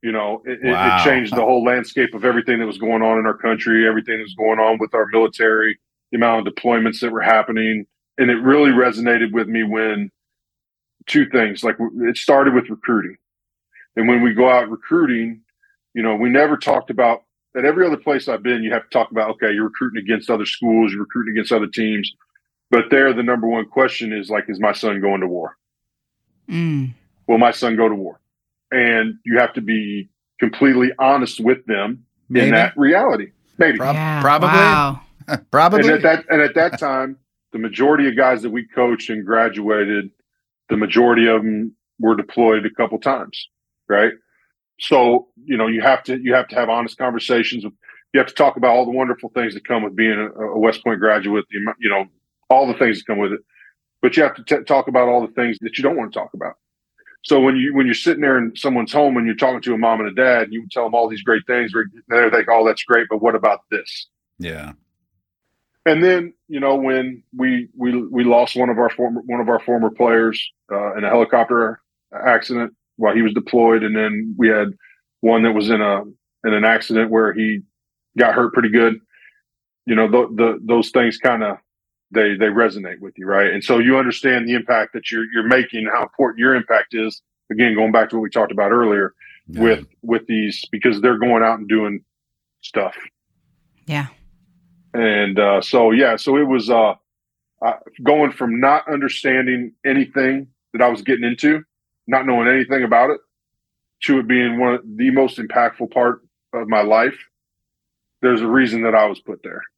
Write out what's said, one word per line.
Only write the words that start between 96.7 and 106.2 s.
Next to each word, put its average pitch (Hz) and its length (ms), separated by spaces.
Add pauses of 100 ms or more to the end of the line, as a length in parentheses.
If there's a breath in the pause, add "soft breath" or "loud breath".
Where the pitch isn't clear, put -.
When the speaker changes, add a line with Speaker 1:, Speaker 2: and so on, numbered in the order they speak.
Speaker 1:
uh, 110 240 (640)
uh, 117 120 (300)
going 143 300
from 120 280
not 139 300
understanding 131 840 (120)
anything 135 640 (260)
that 117 80
I 123 80
was 110 140
getting 120 220
into, 147 380 (440)
not 131 180
knowing 120 240
anything 131 340
about 120 280
it, 151 100 (840)
to 135 160
it 113 80
being 120 300
one 123 160
of 123 60 (160)
the 123 140
most 131 280
impactful 117 520
part 120 320 (320)